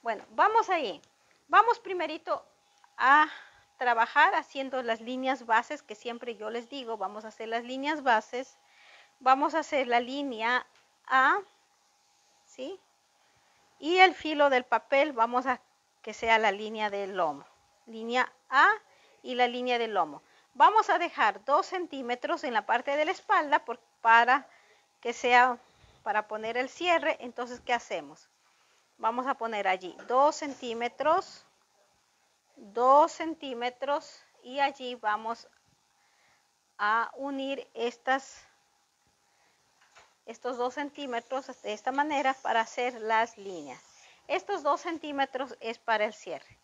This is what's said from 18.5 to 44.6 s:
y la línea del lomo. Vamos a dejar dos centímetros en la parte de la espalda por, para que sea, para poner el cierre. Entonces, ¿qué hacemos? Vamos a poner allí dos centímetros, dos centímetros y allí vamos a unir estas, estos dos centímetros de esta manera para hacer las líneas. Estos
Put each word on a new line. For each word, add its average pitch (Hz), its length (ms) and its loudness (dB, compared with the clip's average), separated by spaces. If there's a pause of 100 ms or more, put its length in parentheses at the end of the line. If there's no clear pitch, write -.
y 247 120 -8
la 247 140 2
línea 247 280 -2
del 226 160 -4
lomo. 151 280 -2 (320)
Vamos 403 360 4
a 339 80 2
dejar 226 460 -2
dos 294 220 2
centímetros 294 800 -6
en 240 80 -4
la 220 120 -2
parte 247 300 -2
de 302 80 0
la 330 80 -2
espalda 330 540 0
por, 233 120 -8 (220)
para 240 480 6 (540)
que 240 100 -6
sea, 247 460 4 (440)
para 208 280 -2
poner 220 260 -8
el 254 140 -2
cierre. 330 500 0
Entonces, 240 400 -10
¿qué - 140 -4
hacemos? 160 560 -8 (680)
Vamos 240 300 -4
a 277 60 -2
poner 220 340 -4
allí 185 300 -4 (100)
dos 277 300 4
centímetros, 262 1080 -4 (1120)
dos 254 560 4
centímetros 277 1120 -6 (200)
y 262 180 -6
allí 262 340 -4
vamos 220 540 -6 (1300)
a 220 380 0
unir 269 580 -8
estas, 247 680 -4 (1800)
estos 240 300 -10
dos 247 200 -4
centímetros 269 880 -8
de 208 100 -6
esta 233 180 -6
manera 277 440 -2
para 226 260 -2
hacer 247 400 -4
las 226 360 -2
líneas. 170 460 -14 (460)
Estos 370 340 -4